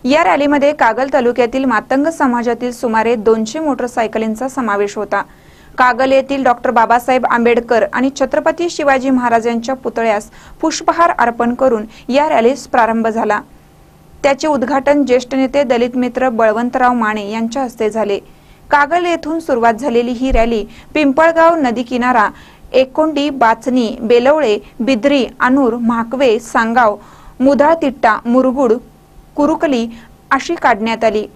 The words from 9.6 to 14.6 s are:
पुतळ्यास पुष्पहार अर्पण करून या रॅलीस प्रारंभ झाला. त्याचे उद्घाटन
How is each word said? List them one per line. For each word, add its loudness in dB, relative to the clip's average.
पुतळ्यास -4
पुष्पहार 0
अर्पण 0
करून 0
या 2
रॅलीस 0
प्रारंभ 0
झाला. -2
त्याचे 2
उद्घाटन 0